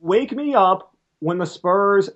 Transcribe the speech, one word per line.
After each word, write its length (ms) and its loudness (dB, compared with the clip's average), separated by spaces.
wake 320 -2
me 240 -4
up 380 0
when 180 -4
the 80 -4
Spurs 680 0